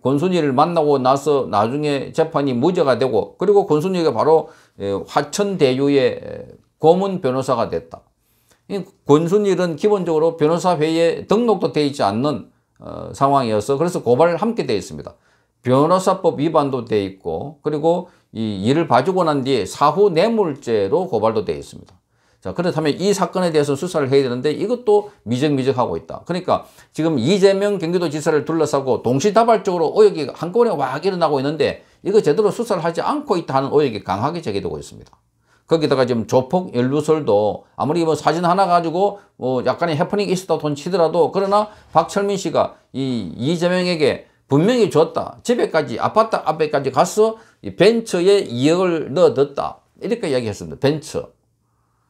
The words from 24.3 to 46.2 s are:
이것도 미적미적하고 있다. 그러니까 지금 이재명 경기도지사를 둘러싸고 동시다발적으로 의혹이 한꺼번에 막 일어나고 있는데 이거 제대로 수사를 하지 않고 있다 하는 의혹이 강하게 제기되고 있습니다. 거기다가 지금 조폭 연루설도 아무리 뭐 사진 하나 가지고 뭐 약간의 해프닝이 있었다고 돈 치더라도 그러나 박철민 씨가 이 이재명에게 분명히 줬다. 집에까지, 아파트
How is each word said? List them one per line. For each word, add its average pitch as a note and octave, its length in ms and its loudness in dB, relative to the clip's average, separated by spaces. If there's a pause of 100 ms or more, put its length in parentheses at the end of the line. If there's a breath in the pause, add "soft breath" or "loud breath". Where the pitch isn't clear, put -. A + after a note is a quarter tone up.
이것도 G#3 580 0 (140 loud breath)
미적미적하고 B2+ 720 0
있다. - 300 -12
그러니까 F3 380 -2 (280 loud breath)
지금 D#3 260 0
이재명 G3 600 4
경기도지사를 D#3+ 640 -2
둘러싸고 C#3 580 0
동시다발적으로 F#3 920 2
의혹이 F3 360 4
한꺼번에 G3+ 440 0
막 C#3 280 -4
일어나고 E3+ 360 0
있는데 C3+ 420 -2 (220 soft breath)
이거 G3+ 160 4
제대로 G#3 320 2
수사를 G3 320 -4
하지 E3 160 -2
않고 B3 360 -2
있다 E3 160 -6
하는 C3+ 200 0
의혹이 B2 320 0
강하게 B2 380 -4
제기되고 F2+ 360 -6
있습니다. B1 320 -18 (560)
거기다가 C#3+ 400 2
지금 A#2 220 -2
조폭 C3 480 0
연루설도 B2+ 880 0 (100)
아무리 D#3 300 -2
뭐 D#3+ 100 2
사진 D#3 300 0
하나 F#3 220 2
가지고 F3 520 0 (180 loud breath)
뭐 B2+ 300 -2
약간의 D3 300 -2
해프닝이 F3+ 340 -2
있었다고 F3 300 -2
돈 D3+ 160 -4
치더라도 E3 560 0
그러나 G3+ 380 0 (220 loud breath)
박철민 G3 440 0
씨가 D3 400 -2 (160 loud breath)
이 A#2+ 440 -6
이재명에게 E3+ 920 0 (180 soft breath)
분명히 F#3+ 420 2
줬다. - 540 0
집에까지, D#3 560 -2
아파트 G#3+ 380 0